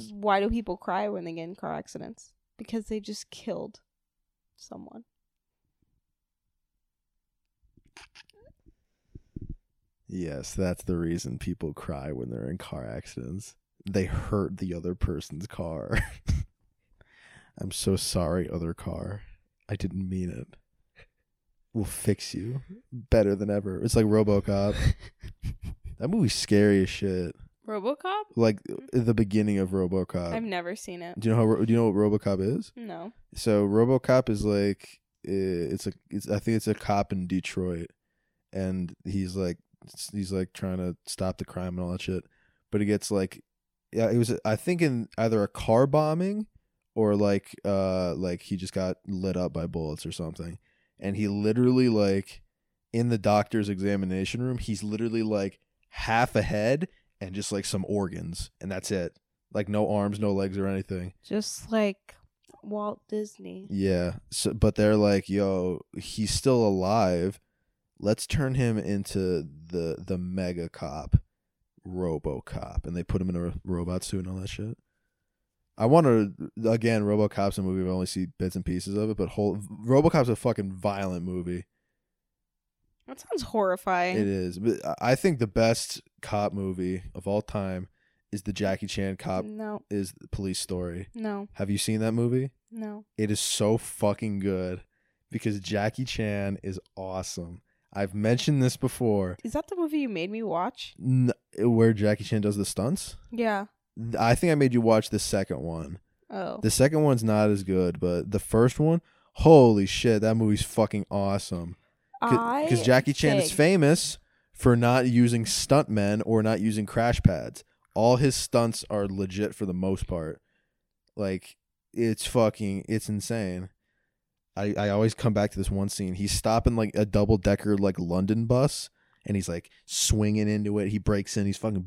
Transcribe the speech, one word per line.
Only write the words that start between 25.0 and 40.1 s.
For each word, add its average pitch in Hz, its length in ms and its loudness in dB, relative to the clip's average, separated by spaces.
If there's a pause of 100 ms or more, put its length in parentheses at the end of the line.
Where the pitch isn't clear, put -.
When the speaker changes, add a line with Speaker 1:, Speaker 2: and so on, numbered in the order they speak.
Speaker 2:
That 120 80 -4
movie's 175 260 0
scary 101 500 4
as 92 60 -2
shit. 92 460 -4 (320)
Speaker 1:
RoboCop? 240 560 -6 (140)
Speaker 2:
Like, 110 240 2 (320)
the 120 200 2
beginning 104 460 2
of 92 120 0
RoboCop. 90 600 -2
Speaker 1:
I've 226 120 -4
never 180 340 -6
seen 175 240 -14
it. 175 180 -12
Speaker 2:
Do 107 80 -4
you 113 80 4
know 117 60 4
how 113 40 4
Ro-, 110 200 2
do 113 80 2
you 113 40 6
know 117 120 4
what 95 60 2 (260)
RoboCop 98 180 0 (180)
is? - 200 -10
Speaker 1:
No. 202 340 -12 (240)
Speaker 2:
So - 320 2
RoboCop 123 640 4
is 107 160 0
like, 101 560 0 (260)
uh, 92 460 -2
it's 101 140 -6
a, 98 40 -4 (180)
it's, - 200 -6
I 104 100 0
think 113 160 0
it's 110 140 -2
a 107 40 2
cop 101 380 -2
in 92 160 -4
Detroit, 90 600 -4 (640)
and 92 500 -4
he's 95 320 -4
like, 90 220 -2 (360)
s-, - 200 -14